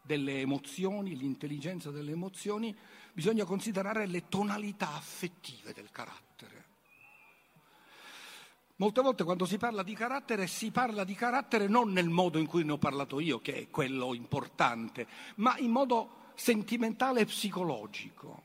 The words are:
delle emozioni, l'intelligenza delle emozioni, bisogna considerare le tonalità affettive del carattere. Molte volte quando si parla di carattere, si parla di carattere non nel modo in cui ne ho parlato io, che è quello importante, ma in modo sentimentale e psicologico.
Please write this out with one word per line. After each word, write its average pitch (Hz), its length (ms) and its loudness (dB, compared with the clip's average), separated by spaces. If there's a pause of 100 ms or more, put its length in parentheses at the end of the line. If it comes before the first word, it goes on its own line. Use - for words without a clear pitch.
delle 139 380 -2
emozioni, 180 760 -2
l'intelligenza 147 760 -6
delle 147 220 -6
emozioni, 202 640 -4 (380)
bisogna 202 320 2
considerare 196 600 -2
le 175 200 -4
tonalità 202 680 -2
affettive 135 800 -10
del 101 180 -18
carattere. - 720 -16 (2250)
Molte 214 240 4
volte 262 220 2
quando 180 220 2
si 185 120 -2
parla 214 260 -2
di 208 100 -6
carattere, 226 540 -2
si 220 220 -4
parla 220 360 0
di 196 80 -6
carattere 233 540 2
non 220 260 6
nel 175 160 4
modo 170 300 4
in 156 60 4
cui 170 200 2
ne 151 80 2
ho 143 40 0
parlato 139 440 0
io, 139 180 2
che 135 160 -6
è 117 140 -8
quello 131 440 0
importante, 120 920 0 (280)
ma 240 240 4
in 240 120 2
modo 240 640 2
sentimentale 233 840 2
e 208 40 6
psicologico. 170 1200 -6